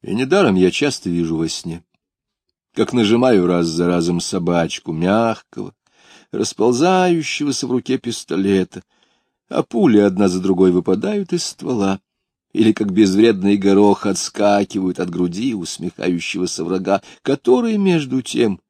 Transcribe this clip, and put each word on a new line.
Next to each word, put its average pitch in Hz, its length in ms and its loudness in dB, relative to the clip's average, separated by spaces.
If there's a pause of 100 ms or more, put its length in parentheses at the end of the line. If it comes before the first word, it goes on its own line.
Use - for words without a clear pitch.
И - 120 -8
недаром 135 420 2
я 92 160 4
часто - 380 -4
вижу 85 260 -2
во 80 120 -2
сне — 85 360 -10 (880)
как 110 200 -2
нажимаю 117 520 4
раз 87 220 0
за 85 200 -2
разом 87 340 0
собачку 85 720 -4
мягкого, 101 800 -2 (580)
расползающегося 147 1400 0
в - 40 -4
руке 127 260 -2
пистолета, 98 840 -2 (680)
а 127 140 -2
пули 156 340 2
одна 101 320 4
за 90 100 -2
другой 92 320 2
выпадают 107 600 -2
из 175 100 -4
ствола, 98 560 -4 (540)
или 110 180 2
как 101 200 -2
безвредный 101 680 4
горох 98 480 4
отскакивают 101 920 -2
от 90 100 -4
груди 90 440 -4
усмехающегося 90 1080 -6
врага, 95 380 -2 (200)
который, 226 560 0
между 156 440 0
тем 113 480 -2